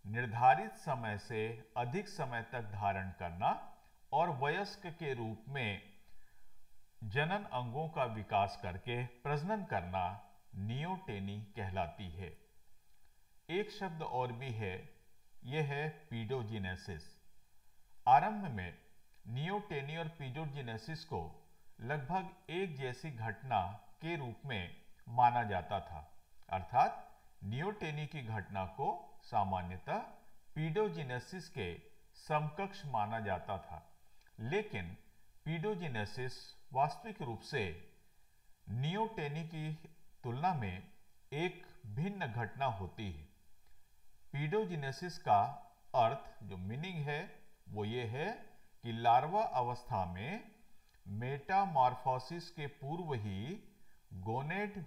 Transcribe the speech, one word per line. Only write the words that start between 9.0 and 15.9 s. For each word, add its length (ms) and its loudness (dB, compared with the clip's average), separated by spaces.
प्रजनन 580 0
करना 680 0
नियोटेनी 840 -2
कहलाती 680 -4
है। 280 -8
एक 220 0
शब्द 300 -4
और 300 0
भी 200 -4
है, 380 -4
यह 200 2
है 260 0
पीडोजिनेसिस। 1120 -4